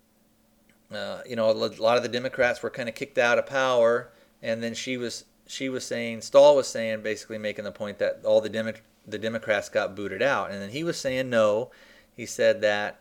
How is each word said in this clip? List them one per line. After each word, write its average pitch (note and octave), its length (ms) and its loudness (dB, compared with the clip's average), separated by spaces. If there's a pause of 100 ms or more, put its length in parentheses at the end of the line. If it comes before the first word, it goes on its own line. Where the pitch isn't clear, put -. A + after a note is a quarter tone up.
(920)
uh, G2+ 320 -8
you B2 120 -8
know, A2 120 2
a A2 40 4
lo-, A2 260 0
lot A2+ 180 4
of A#2 60 2
the A#2 60 -6
Democrats B2 520 -2
were A2+ 100 -6
kinda A#2+ 200 -8
kicked - 280 -6
out A#2+ 200 4
of A2 80 -2
power," B2 640 2 (320)
and A#2 220 -4
then A2+ 100 -6
she B2+ 220 -6
was, A#2 300 -8 (200)
she - 220 -8
was B2+ 160 -6
saying, A#2 380 -6
Stahl C#3+ 340 10
was B2+ 100 2
saying, A2 360 -4
basically A2 360 -6
making G#2+ 260 -6
the G2+ 60 -6
point G#2 280 -10
that - 260 0
all A2 160 6
the G#2+ 80 -4
Demo-, A2 240 -4 (340)
the G#2+ 120 -10
Democrats A2 500 -2
got G2 260 -2
booted G2 280 -6
out, A2+ 280 0
and G2 100 -8
then G2+ 100 -10
he C#3 120 -8
was E3+ 140 -4
saying C3 340 -4
no. A2 400 2 (420)
He A#2 140 -14
said A2 360 2
that G#2 380 0